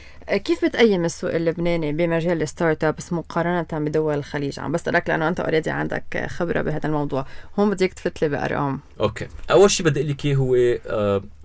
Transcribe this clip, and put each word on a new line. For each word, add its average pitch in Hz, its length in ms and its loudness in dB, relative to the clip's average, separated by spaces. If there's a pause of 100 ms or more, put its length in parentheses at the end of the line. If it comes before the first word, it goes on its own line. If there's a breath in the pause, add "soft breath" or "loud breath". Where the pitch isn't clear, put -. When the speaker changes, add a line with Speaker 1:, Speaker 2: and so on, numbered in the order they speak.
(280 loud breath)
Speaker 1:
كيف 320 380 0
بتقيم 202 400 4
السوق - 280 -2
اللبناني 165 600 0
بمجال 165 480 0
الستارت 156 420 0
أبس 156 300 -2
مقارنة 170 580 -2
بدول 151 440 0
الخليج؟ 143 440 -4
عم - 120 -6
بسألك 170 380 0
لأنه 156 180 0
أنت 175 140 -2
already 156 260 0
عندك - 640 -4
خبرة 170 320 -2
بهذا 151 260 -2
الموضوع. 143 380 -2 (340 loud breath)
هون 208 100 4
بديك 185 240 0
تفتلي - 360 -2
بأرقام. 139 500 -2 (200)
Speaker 2:
أوكي. - 280 -2 (240)
أول 196 200 8
شي 190 120 -2
بدي 147 160 2
أقول 143 120 -2
لك 139 140 -4
إياه 143 100 2
هو، 127 200 4 (320)
آه، 101 360 0 (220)